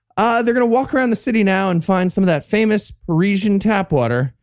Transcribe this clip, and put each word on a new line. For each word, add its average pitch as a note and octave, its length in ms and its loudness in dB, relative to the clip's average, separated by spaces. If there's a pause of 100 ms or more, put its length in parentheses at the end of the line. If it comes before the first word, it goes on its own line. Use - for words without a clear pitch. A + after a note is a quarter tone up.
(180)
Uh, A#3 240 2
they're A#3 120 0
gonna B3 120 2
walk B3+ 280 0
around C4 180 0
the G#3+ 40 0
city A3+ 300 0
now F#3+ 240 0
and E3+ 160 -2
find F#3 260 2
some F#3+ 140 0
of - 20 2
that D#3 160 0
famous G#3+ 480 -2
Parisian G3 680 0
tap G3 340 -2
water B2 500 0